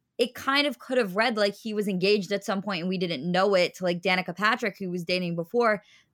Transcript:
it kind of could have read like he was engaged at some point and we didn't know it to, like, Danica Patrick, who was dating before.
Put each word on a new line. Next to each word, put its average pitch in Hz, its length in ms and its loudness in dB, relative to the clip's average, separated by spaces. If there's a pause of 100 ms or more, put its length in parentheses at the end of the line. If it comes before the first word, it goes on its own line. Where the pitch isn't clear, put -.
(180)
it 240 160 0
kind 277 320 0
of 269 140 -2
could 254 180 -4
have 196 200 0
read 226 200 2
like 202 160 2
he 220 200 -10
was 208 140 -2
engaged 190 440 2
at 202 140 -2
some 196 160 -2
point 190 180 -4
and 180 100 -4
we 190 80 -2
didn't 170 320 -2
know 190 240 4
it 180 220 4
to, 185 80 -8
like, 175 180 0
Danica 185 340 0
Patrick, 214 440 0
who 185 100 -6
was 175 140 -4
dating 180 320 -2
before. 214 480 0 (300)